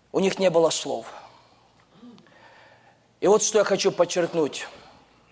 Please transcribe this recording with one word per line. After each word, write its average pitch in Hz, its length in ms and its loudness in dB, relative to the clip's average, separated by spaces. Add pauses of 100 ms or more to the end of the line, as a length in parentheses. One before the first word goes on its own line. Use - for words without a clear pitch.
(120)
У - 80 -2
них 190 200 0
не 190 100 2
было 165 220 4
слов. 120 340 -6 (2250)
И 151 60 0
вот 208 140 4
что - 180 0
я 196 40 2
хочу 190 300 0
подчеркнуть. 170 720 -2 (640)